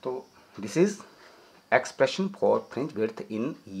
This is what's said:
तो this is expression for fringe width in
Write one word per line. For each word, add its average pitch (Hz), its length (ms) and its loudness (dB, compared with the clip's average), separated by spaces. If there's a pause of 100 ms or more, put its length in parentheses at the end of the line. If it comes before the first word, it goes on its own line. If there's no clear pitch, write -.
तो 127 240 -8 (300)
this 101 280 -6
is 202 160 -2 (720)
expression 135 560 2 (120)
for 101 140 6 (180)
fringe 156 220 -4
width 110 260 -2 (100)
in 110 240 -4 (260)